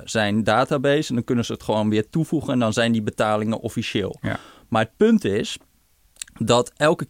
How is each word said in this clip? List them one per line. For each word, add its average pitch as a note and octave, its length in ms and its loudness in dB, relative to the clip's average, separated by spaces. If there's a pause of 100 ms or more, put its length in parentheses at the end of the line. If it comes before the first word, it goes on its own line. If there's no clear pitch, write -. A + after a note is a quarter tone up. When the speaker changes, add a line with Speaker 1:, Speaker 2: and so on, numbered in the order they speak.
Speaker 1:
zijn G#2+ 400 0
database C#3 640 2
en B2+ 60 -4
dan A#2+ 100 -2
kunnen A#2+ 200 0
ze - 80 -6
het A2 100 -10
gewoon G#2+ 260 0
weer G#2+ 200 0
toevoegen D#3 440 -2
en B2+ 60 0
dan A2+ 140 2
zijn A#2 200 2
die A2+ 100 0
betalingen G#2+ 580 -2
officieel. A2 600 -6
Speaker 2:
Ja. - 180 -6 (300)
Speaker 1:
Maar A2 140 0
het - 140 -6
punt A3 280 4
is G#2 320 -2 (800)
dat A#2+ 380 2
elke D#3 340 0